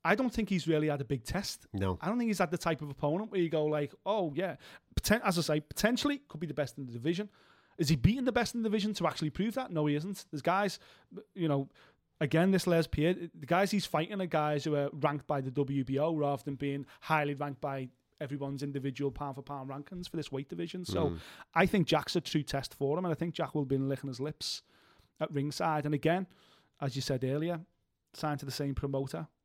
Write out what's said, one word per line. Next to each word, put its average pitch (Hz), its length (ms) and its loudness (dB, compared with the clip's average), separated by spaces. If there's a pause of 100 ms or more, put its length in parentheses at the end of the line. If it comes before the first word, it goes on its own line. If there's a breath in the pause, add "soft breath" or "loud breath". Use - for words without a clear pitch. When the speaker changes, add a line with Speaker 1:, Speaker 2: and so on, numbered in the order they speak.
Speaker 1:
I 175 80 6
don't 247 180 2
think 220 160 0
he's 175 180 2
really 156 220 4
had 143 120 0
a 131 40 -4
big 123 200 -2
test. - 480 -6
Speaker 2:
No. 95 280 2
Speaker 1:
I 156 80 -2
don't 233 100 0
think 233 100 2
he's 202 100 2
had 175 120 2
the 175 80 -2
type 160 240 0
of 143 80 -8
opponent 170 400 -2
where 196 100 0
you 165 80 2
go 151 180 2
like, 147 260 0 (140)
"Oh, 190 280 0
yeah." 175 220 -2 (420 loud breath)
Poten-, 226 260 4
as 175 140 2
I 165 40 0
say, 151 180 2
potentially 277 680 0
could 151 120 -12
be 170 60 -4
the 143 80 -8
best 143 240 -4
in 135 80 -8
the 117 60 -10
division. 165 360 -2 (480 soft breath)
Is 151 120 2
he 156 80 6
beating 226 280 4
the 247 80 4
best 233 220 2
in 233 80 -2
the 220 60 2
division 208 260 2
to 170 140 0
actually 151 220 -2
prove 220 240 -2
that? 262 180 -4
No, 151 140 2
he 147 100 4
isn't. 185 340 -6
There's 143 120 -6
guys, 190 360 2 (560 loud breath)
you 170 140 0
know, 139 200 2 (520 soft breath)
again, 165 320 4
this 185 160 2
Les 165 180 4
Pierre, 165 280 2
the 165 320 -10
guys 180 260 4
he's 202 120 2
fighting 180 360 -2
are 185 60 -2
guys 151 380 0
who 151 120 0
are 143 160 0
ranked 147 340 -2
by 143 140 0
the 131 100 -4
W 139 320 0
B 135 160 0
O 160 160 2
rather 143 300 0
than 139 100 -4
being 139 320 -4 (140 loud breath)
highly 147 340 0
ranked 139 260 -6
by 135 280 -4 (320)
everyone's 139 420 -4
individual 139 480 -2
pound 139 240 -6
for 135 80 -10
pound 135 280 -10
rankings 170 380 -10
for - 80 -6
this 151 140 -4
weight 135 180 -4
division. 170 360 -6
So 98 240 2
Speaker 2:
Mm. 85 100 -2 (380 loud breath)
Speaker 1:
I 180 100 8
think 185 220 4
Jack's - 260 2
a 170 60 4
true 151 240 0
test - 300 -4
for 139 220 0
him, 185 100 -2
and 170 60 0
I 147 40 0
think 165 180 -4
Jack 151 220 -4
will 147 80 2
be 135 120 2
licking 135 320 -2
his 123 120 -10
lips - 420 -6 (560 soft breath)
at 156 140 -4
ringside. 147 520 0
And 147 120 2
again, 175 320 2 (520 soft breath)
as 135 140 -4
you 131 80 -2
said 131 220 -2
earlier, 160 360 -2 (520)
signed 147 260 -4
to 143 80 -10
the 131 60 -6
same 139 240 -4
promoter 139 500 -4 (180)